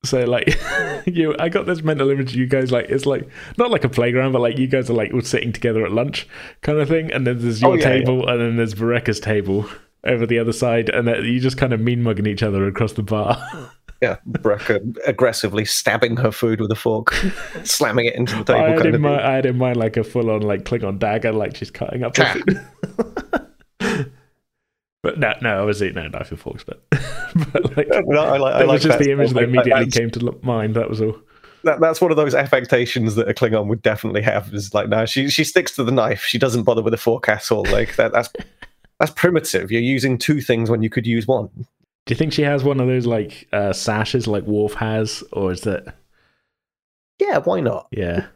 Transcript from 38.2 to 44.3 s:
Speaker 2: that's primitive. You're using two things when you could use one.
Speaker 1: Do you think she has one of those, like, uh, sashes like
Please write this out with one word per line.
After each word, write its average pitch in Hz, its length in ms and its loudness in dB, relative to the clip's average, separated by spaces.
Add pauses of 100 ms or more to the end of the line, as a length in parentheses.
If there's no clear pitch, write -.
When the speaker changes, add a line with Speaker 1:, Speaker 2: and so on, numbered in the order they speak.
Speaker 2:
that's 156 120 2
primitive. 147 600 0
You're 117 100 0
using 127 360 0
two 147 240 0
things 113 280 0
when 117 140 2
you 110 60 0
could 113 180 -2
use 117 200 0
one. 117 280 0
Speaker 1:
Do - 580 -12
you - 20 0
think 156 180 -2
she 151 80 0
has 143 220 0
one 139 160 2
of 127 80 2
those, 127 180 0
like, 110 480 -4
uh, 101 200 0
sashes 110 540 -2
like 101 160 -2